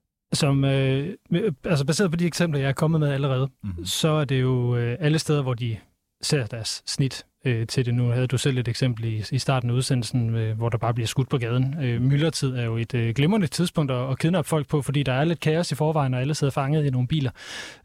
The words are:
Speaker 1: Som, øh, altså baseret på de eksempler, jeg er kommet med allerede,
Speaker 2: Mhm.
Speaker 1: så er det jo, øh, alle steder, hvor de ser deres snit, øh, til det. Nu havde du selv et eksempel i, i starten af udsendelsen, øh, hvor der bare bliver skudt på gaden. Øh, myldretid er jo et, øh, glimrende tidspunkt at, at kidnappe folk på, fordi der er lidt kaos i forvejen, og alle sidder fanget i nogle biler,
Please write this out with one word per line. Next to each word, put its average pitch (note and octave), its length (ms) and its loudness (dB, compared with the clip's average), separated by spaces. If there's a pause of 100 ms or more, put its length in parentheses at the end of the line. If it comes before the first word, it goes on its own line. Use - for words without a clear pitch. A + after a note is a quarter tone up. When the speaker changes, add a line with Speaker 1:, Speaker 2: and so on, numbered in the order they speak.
(340)
Speaker 1:
Som, C#3 320 2
øh, C3+ 480 2 (500)
altså C#3+ 220 2
baseret E3 260 2
på E3 60 -2
de F3 80 2
eksempler, E3 340 0
jeg C3+ 100 0
er C3+ 40 0
kommet D#3+ 260 2
med D3 120 2
allerede, C3+ 380 0 (140)
Speaker 2:
Mhm. F2 220 -8
Speaker 1:
så - 220 0
er D#3 180 2
det C3 160 0
jo, B2 360 2
øh, A#2+ 220 -2
alle D#3 200 2
steder, D3 220 0
hvor B2+ 120 -2
de A2+ 240 -4 (440)
ser C#3 240 0
deres - 400 -8
snit, - 400 -2 (200)
øh, A2+ 220 0
til B2+ 180 0
det. A#2+ 80 -2
Nu B2 140 2
havde B2 200 2
du B2 100 0
selv C3 200 0
et A#2+ 100 -2
eksempel A#2 380 -2
i, A2 260 -4
i C3+ 80 0
starten B2 300 0
af A#2+ 40 0
udsendelsen, A#2+ 640 0
øh, A2 220 -2
hvor A#2+ 120 0
der A#2 80 -2
bare A#2 160 0
bliver A2+ 140 -2
skudt C3 220 0
på D3+ 80 0
gaden. C3 460 0
Øh, A#2+ 180 0
myldretid C#3+ 540 2
er B2 80 -2
jo A2+ 140 -2
et, A2+ 160 -4
øh, A2+ 200 0
glimrende D#3+ 340 2
tidspunkt D#3+ 440 0
at, C3 200 -2
at C3 80 -2
kidnappe E3 300 2
folk D3+ 180 0
på, D3 140 0
fordi C#3 220 0
der C3 100 0
er C3 100 2
lidt E3 160 0
kaos D#3+ 320 0
i C#3+ 40 -4
forvejen, D3+ 380 0
og B2+ 80 0
alle D3 140 0
sidder C#3 160 0
fanget D3 340 0
i C#3+ 40 2
nogle B2+ 180 0
biler, C#3 240 0 (540)